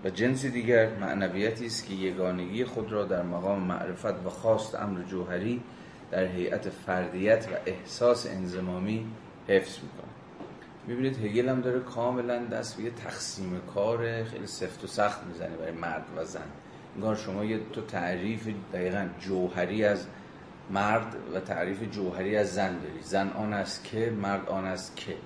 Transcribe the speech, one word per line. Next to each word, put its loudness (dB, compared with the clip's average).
و 2
جنس 2
دیگر 6
معنویتی 0
است -4
که -4
یگانگی 0
خود -4
را 2
در 2
مقام 0
معرفت -2
و -2
خواست 2
امر -2
جوهری -2
در 4
هیئت 0
فردیت 4
و -2
احساس 2
انضمامی -2
حفظ 4
می‌کند. -12
می‌بینید 0
هگل 4
هم 4
داره 2
کاملاً 0
دست -4
به -6
یه 0
تقسیم -6
کار 2
خیلی -6
سفت -6
و -8
سخت 2
می‌زنه -6
برای -4
مرد -4
و -2
زن. -8
انگار 2
شما -2
یه 0
تو -4
تعریف -2
دقیقاً 0
جوهری 2
از 4
مرد 4
و 2
تعریف -2
جوهری 0
از 4
زن 2
داری. -6
زن 2
آن -2
است -2
که، 0
مرد 0
آن 0
است -4
که. -6